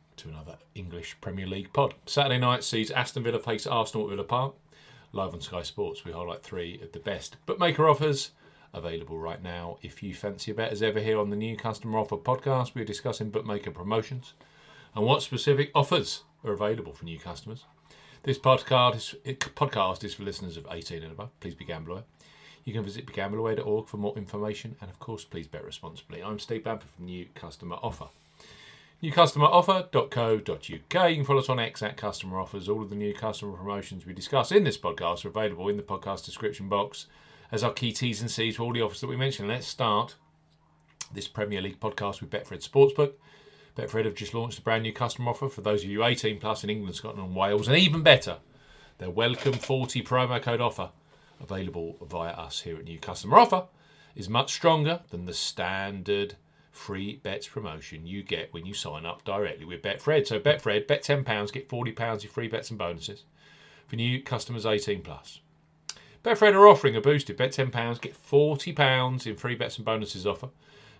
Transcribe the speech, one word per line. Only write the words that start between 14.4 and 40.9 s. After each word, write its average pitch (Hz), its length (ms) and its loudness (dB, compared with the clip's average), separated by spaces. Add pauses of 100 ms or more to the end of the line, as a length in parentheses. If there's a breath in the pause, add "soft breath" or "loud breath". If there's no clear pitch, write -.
and 107 100 0
what 123 180 6
specific 143 520 2
offers 147 480 2 (220)
are 110 80 -2
available 107 400 -2
for - 120 -16
new 82 140 -10
customers. 104 460 -12 (580 loud breath)
This 131 160 -2
podcast 123 560 4
is, - 200 -10 (100)
it, 127 160 -8
podcast 98 640 -2
is 101 100 -8
for - 80 -12
listeners 95 340 -8
of 80 140 -14
eighteen 85 320 -10
and 80 80 -14
above. 104 200 -12 (100)
Please 90 160 -10
be - 80 -16
gamble 80 300 -10
aware. 101 100 -10 (600 loud breath)
You 113 60 -6
can 113 100 -4
visit 98 220 -8
begambleaware 107 540 -2
dot - 80 -6
org 107 220 0
for 107 100 -8
more 104 180 -2
information, 107 640 -8
and 101 80 -14
of 95 100 -18
course, 110 240 -10
please 85 240 -12
bet 73 200 -14
responsibly. 82 560 -14
I'm 104 160 -8
Steve - 260 -6
Bamford 110 320 -6
from 87 80 -14
New 90 300 -10
Customer 87 480 -12
Offer. 87 240 -8 (960 loud breath)
New 156 100 -4
customer 147 320 6
offer 180 480 6
dot 117 180 2
co 113 280 2
dot 90 320 -8
U 82 180 -10
K. 175 220 6
You 160 60 2
can 143 100 0
follow 139 140 6
us 131 100 0
on 123 100 2
X 113 220 -4
at 104 160 -4
Customer 95 420 -6
Offers. 92 260 -8
All 107 140 0
of 104 80 -6
the 101 80 -8
new 104 160 -4
customer 104 420 -6
promotions 98 520 -8
we 90 80 -10
discuss 113 360 0
in 202 140 6
this 117 140 0
podcast 87 480 -2
are - 20 -6
available 98 400 -2
in 104 80 0
the 101 60 -6
podcast 98 420 -6
description 101 460 -8
box 101 340 -2 (480 loud breath)
as 110 100 -2
our 120 80 2
key 117 220 -2
T's 113 300 -2
and 117 80 -4
C's 110 260 -2
for 117 60 -4
all 120 100 -2
the 117 80 -2
offers 107 220 -2
that 104 60 -4
we 120 80 -4
mentioned. 131 320 -2
Let's 117 180 -4
start 110 480 0 (1000)